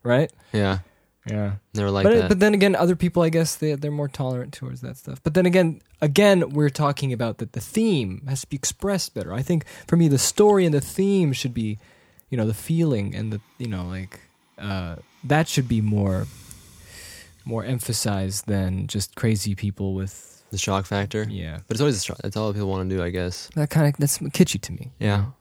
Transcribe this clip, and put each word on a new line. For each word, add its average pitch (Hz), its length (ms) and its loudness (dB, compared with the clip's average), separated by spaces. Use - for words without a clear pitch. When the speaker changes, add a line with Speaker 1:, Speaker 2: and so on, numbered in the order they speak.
Speaker 1:
right? 120 280 2
Speaker 2:
Yeah. 98 260 2
Speaker 1:
Yeah. 104 260 -4
Speaker 2:
Never 101 160 0
liked 98 140 2
Speaker 1:
But, 202 160 6
Speaker 2:
that. 185 100 2
Speaker 1:
but 190 100 2
then 214 140 4
again, 196 220 4
other 175 200 2
people, 175 280 0
I 165 60 4
guess, 160 260 0
they, 151 180 -2
they're 143 160 -6
more 147 200 -4
tolerant 131 440 -6
towards 127 280 -12
that 123 160 -12
stuff. - 260 -14
But 160 100 0
then 180 140 4
again, 175 340 4
again, 175 520 6
we're 147 180 2
talking 143 420 0
about 113 280 -4
that - 140 -8
the 110 80 -6
theme 143 640 0
has 135 140 -4
to - 60 -14
be - 80 -8
expressed - 600 -4
better. 87 180 -6
I 117 80 -4
think 160 240 0
for - 100 4
me, 170 100 6
the 139 120 6
story 208 460 6
and 160 80 4
the 143 80 4
theme 190 520 2
should 123 200 -4
be, 107 260 -4
you 131 80 -4
know, 110 80 2
the 110 80 0
feeling 120 640 0
and 107 180 -6
the, 104 80 -6
you 123 100 -8
know, 92 180 -4
like, 92 340 -10
uh, 92 380 -6
that 151 260 2
should 131 180 0
be 117 140 2
more, 104 460 0
more 113 200 -4
emphasized 104 840 -2
than 95 400 0
just - 280 -6
crazy 104 400 0
people 98 380 -4
with - 580 -10
Speaker 2:
The 101 80 -6
shock 98 260 0
factor? 101 440 -2
Speaker 1:
Yeah. 82 380 -8
Speaker 2:
But 110 80 -4
it's 113 60 -2
always 143 160 2
the 95 60 -4
shock. - 160 -8
That's 104 180 -6
all 107 160 -2
people 101 160 -4
wanna 95 200 -2
do, 95 140 -2
I 87 60 -2
guess. 90 460 -6
Speaker 1:
That 151 140 -2
kinda, 147 280 2
that's 143 220 0
kitschy 151 420 0
to - 100 -12
me. 127 280 -12
Speaker 2:
Yeah. 101 260 2